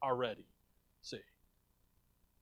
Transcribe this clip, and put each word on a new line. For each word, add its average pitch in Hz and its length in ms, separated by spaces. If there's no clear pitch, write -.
already." 123 440
See. 110 180